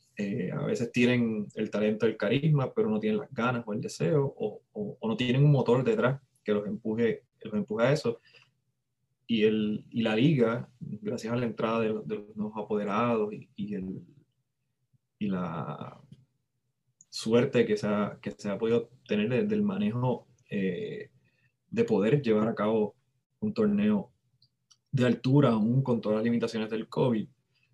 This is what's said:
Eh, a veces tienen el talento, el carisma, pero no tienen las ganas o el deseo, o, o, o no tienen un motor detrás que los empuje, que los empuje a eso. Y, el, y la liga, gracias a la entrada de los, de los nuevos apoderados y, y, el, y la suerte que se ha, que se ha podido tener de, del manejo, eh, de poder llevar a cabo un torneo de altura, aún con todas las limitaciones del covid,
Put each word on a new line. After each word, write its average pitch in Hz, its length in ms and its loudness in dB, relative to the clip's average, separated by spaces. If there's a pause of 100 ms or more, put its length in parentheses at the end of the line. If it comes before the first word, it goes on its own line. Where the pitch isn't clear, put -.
(160)
Eh, 101 340 -4
a - 120 -6
veces 117 280 -2
tienen 120 640 2
el 107 160 -4
talento, 107 360 0
el 110 100 0
carisma, 139 560 2
pero 110 180 0
no 107 80 0
tienen 107 220 0
las - 120 -12
ganas 120 340 -2
o 104 60 -6
el 117 80 -4
deseo, 151 440 0
o, - 380 -6 (100)
o, - 260 -8
o 110 100 -6
no 113 80 -2
tienen 127 280 2
un 147 80 8
motor 123 320 4
detrás 120 360 2 (220)
que 107 100 0
los 104 140 0
empuje, 110 580 -2 (140)
que 107 100 -14
los 104 100 -4
empuje 107 260 -2
a 135 80 4
eso. 123 280 -2 (1080)
Y, 110 160 2
el, 107 460 2
y 117 120 -2
la 110 140 2
liga, 127 520 2 (120)
gracias - 520 -8
a 120 40 -2
la 123 100 -2
entrada 113 340 -2
de 110 100 0
los, 107 180 -6
de 107 80 -6
los 104 200 -14
nuevos 107 200 -6
apoderados 107 760 -2
y, - 220 -14
y, 104 200 -8
el, 95 280 -8 (1160)
y 104 80 -4
la 85 720 -6 (1120)
suerte 117 560 2
que 107 100 0
se 104 100 -2
ha, 104 340 -2
que 104 100 -10
se - 180 -10
ha - 100 -4
podido 117 320 0 (160)
tener 107 220 0
de, 120 160 0
del 104 180 0
manejo, 110 640 -2 (240)
eh, 87 600 -6 (580)
de - 160 0
poder 127 380 2
llevar 107 260 2
a 110 60 -2
cabo 107 420 0 (440)
un 107 120 -2
torneo 196 580 2 (800)
de 123 160 2
altura, 131 440 4
aún 117 320 2
con 120 180 0
todas 107 160 0
las 110 80 0
limitaciones 113 460 -2
del 113 180 -6
covid, 120 400 0 (460)